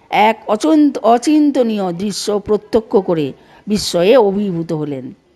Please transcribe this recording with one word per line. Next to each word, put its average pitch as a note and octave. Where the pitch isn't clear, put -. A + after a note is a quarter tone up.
এক G#3+
অচন্ত-, D4+
অচিন্তনীয় A#3+
দৃশ্য G3+
প্রত্যক্ষ G#3+
করে D#3+
বিস্ময়ে G3
অভিভূত F#3+
হলেন। C#3+